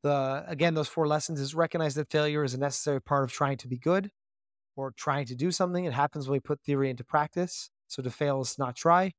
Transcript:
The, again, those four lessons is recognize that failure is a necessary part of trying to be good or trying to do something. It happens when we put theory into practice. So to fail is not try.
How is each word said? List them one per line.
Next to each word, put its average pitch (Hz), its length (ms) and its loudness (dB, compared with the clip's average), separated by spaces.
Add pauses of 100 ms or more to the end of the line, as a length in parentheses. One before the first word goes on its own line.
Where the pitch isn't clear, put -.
The, 139 440 0
again, 165 280 2
those 151 140 0
four 160 180 0
lessons 151 340 0
is 139 140 -4
recognize 160 400 0
that 147 160 -4
failure 151 340 2
is 127 100 -2
a 127 40 -4
necessary 139 420 0
part 139 240 2
of 120 80 -4
trying 139 260 0
to 127 100 -14
be 123 100 -4
good 190 320 2 (640)
or 135 200 -6
trying 143 300 0
to 123 80 -8
do 151 160 0
something. 180 340 0
It 147 100 -2
happens 139 340 0
when 139 80 2
we 127 40 2
put 147 200 -4
theory 135 300 0
into 120 140 -8
practice. - 680 -2 (180)
So - 140 -10
to 127 80 -4
fail 139 320 0
is - 160 -6
not 127 180 -4
try. 175 420 4